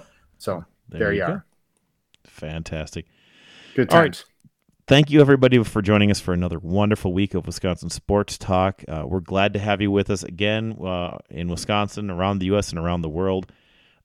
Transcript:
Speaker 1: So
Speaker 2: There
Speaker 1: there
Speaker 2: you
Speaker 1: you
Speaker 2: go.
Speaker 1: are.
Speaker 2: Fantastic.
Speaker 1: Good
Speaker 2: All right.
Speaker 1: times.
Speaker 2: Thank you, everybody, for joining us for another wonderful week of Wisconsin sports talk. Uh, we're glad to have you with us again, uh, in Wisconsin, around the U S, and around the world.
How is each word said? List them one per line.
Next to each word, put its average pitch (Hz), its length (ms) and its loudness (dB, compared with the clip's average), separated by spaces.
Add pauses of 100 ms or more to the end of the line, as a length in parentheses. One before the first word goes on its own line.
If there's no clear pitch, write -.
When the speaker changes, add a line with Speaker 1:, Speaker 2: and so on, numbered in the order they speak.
(380)
Speaker 1:
So 90 260 -6 (240)
Speaker 2:
There - 120 -6
Speaker 1:
there 104 120 0
Speaker 2:
you 98 100 0
Speaker 1:
you 87 40 -2
Speaker 2:
go. 170 60 -2
Speaker 1:
are. 196 120 -10 (800)
Speaker 2:
Fantastic. 80 800 -10 (680)
Speaker 1:
Good 131 180 2
Speaker 2:
All 165 60 6
right. 156 140 -2
Speaker 1:
times. - 120 -18 (640)
Speaker 2:
Thank 143 240 6
you, 147 100 8
everybody, 127 420 6
for 107 200 -2
joining 104 280 4
us 98 100 2
for 92 120 -2
another 87 260 -2
wonderful 101 540 0
week 98 220 -2
of 85 120 -4
Wisconsin 85 440 -6
sports - 460 -2
talk. 95 520 -2
Uh, 78 180 -8
we're 90 140 -4
glad 95 320 0
to 101 80 -4
have 101 200 0
you 104 100 2
with 98 200 2
us 92 140 -4
again, 107 600 -4
uh, 90 320 -6 (120)
in 85 200 -8
Wisconsin, 104 600 -2
around 95 300 0
the 90 60 -2
U 101 120 2
S, 98 120 -2
and 85 80 -8
around 87 240 -2
the 80 60 -4
world. 92 440 -4 (520)